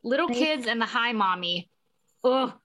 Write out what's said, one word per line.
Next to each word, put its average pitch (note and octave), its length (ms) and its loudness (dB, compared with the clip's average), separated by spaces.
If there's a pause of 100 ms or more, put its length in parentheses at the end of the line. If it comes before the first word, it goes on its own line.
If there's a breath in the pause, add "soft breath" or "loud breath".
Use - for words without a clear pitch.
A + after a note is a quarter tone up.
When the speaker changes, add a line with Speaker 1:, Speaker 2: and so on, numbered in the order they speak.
Speaker 1:
Little C#4+ 260 0
Speaker 2:
Nice. A#3+ 80 -2
Speaker 1:
kids D4+ 300 0
and A3+ 140 -2
the A3+ 40 2
"Hi, A#3+ 280 0
Mommy." F3+ 560 -2 (540)
Ugh. B3+ 300 2 (100)